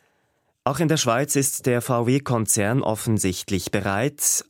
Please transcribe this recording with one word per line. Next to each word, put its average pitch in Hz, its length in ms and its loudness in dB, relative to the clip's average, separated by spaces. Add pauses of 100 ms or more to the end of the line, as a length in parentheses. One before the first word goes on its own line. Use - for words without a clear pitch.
(640)
Auch 135 160 0
in 165 100 2
der 156 100 2
Schweiz 123 380 0
ist - 280 0
der 120 160 2
V-W-Konzern 120 1000 0
offensichtlich 101 880 -2
bereit, 107 800 -2